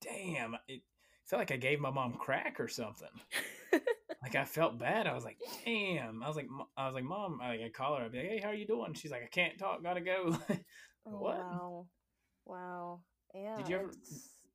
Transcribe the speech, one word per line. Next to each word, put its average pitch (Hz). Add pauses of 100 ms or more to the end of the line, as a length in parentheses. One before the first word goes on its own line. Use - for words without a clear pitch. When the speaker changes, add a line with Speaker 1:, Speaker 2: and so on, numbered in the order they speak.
Speaker 1:
"Damn." 135 (120)
It 131 (420)
felt -
like 196
I 139
gave 131
my 139
mom 131
crack -
or 120
something. - (640)
Speaker 2:
<laughs> 294 (420)
Speaker 1:
Like, 123
I 135
felt 147
bad. 185
I 151
was 127
like, - (280)
"Damn." 165
I 135
was 151
like, 139
"Mo-," 131 (100)
I 135
was 131
like, 131
"Mom," 175
I, 117
I 113
call 143
her. 127
I'd 113
be 123
like, 160
"Hey, 214
how 208
are 214
you 208
doing?" 214
She's -
like, 123
"I 117
can't 175
talk. 190
Gotta 175
go." 180
<laughs> -
Like, 185 (420)
Speaker 2:
Oh, 220
Speaker 1:
"What?" -
Speaker 2:
wow. 180 (600)
Wow. 180 (340)
Yeah, 208
Speaker 1:
Did 190
you 180
ever, 196
Speaker 2:
it's - (240)